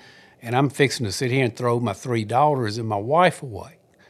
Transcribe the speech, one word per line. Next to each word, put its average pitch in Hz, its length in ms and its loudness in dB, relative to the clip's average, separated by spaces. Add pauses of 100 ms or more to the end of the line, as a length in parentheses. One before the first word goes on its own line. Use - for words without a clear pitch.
(420)
and 113 140 -4
I'm 135 140 4
fixing 131 360 0
to 98 60 -2
sit 123 200 -2
here 135 120 2
and 120 120 -2
throw 120 240 0
my 110 140 -2
three 117 300 -2
daughters 120 540 0
and 113 100 -6
my 104 100 -2
wife 147 440 2
away." 107 360 -14 (320)